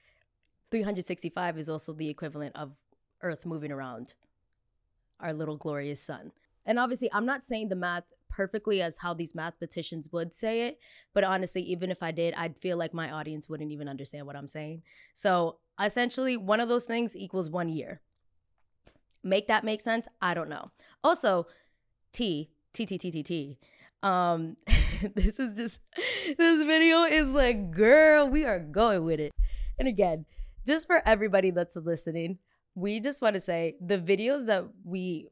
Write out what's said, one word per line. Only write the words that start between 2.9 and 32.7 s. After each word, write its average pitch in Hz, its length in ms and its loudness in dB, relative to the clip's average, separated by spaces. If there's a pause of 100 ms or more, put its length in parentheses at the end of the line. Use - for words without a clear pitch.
Earth 170 240 -6
moving 151 260 -8
around 127 420 -12 (1040)
our 165 140 -6
little 156 240 -6
glorious 143 460 -6
sun. - 300 -12 (340)
And 226 120 2
obviously, 247 340 -2
I'm 214 140 0
not 262 180 -2
saying 220 240 -4
the 185 80 -2
math 175 280 -4 (240)
perfectly 202 520 -2
as 165 180 -4
how 175 140 -4
these 165 220 -8
mathematicians 165 800 -8
would 170 200 -4
say 226 360 -2
it, 294 100 -12 (340)
but 196 120 4
honestly, 190 380 0
even 180 280 -4
if 180 120 -6
I 165 80 -4
did, 165 240 0
I'd 170 240 -6
feel 180 180 -4
like 165 180 -4
my 160 160 -6
audience 151 380 -10
wouldn't 151 240 -8
even 147 160 -10
understand 139 380 -12
what 143 100 -12
I'm 143 120 -14
saying. 160 340 -12 (320)
So 175 420 2 (260)
essentially, 247 540 0
one 208 240 2
of 233 80 -2
those 240 160 2
things 233 320 -4
equals 185 340 -6
one 170 180 -4
year. 160 320 -8 (1200)
Make 190 260 2
that 214 160 4
make 214 160 -2
sense? 226 280 -2 (140)
I 180 100 0
don't 165 160 -4
know. - 220 -12 (340)
Also, 208 420 4 (680)
T, 165 380 -4 (220)
T, 226 140 -6
T, 190 100 -6
T, 175 140 -8
T, 160 120 -6
T. 143 360 -8 (440)
Um, 175 600 0
<laughs> - 520 2
this 202 240 2
is 233 180 -4
just, 233 240 -6 (580)
this 330 260 6
video 320 380 6
is 302 280 4
like, 240 400 2
girl, 285 580 8
we 294 160 2
are 214 140 0
going 175 460 2
with 160 160 0
it. 151 120 -4 (460)
And 254 80 0
again, 180 380 2 (420)
just 311 200 2
for 339 200 4
everybody 202 440 4
that's 175 260 -2
listening, 170 640 -4 (360)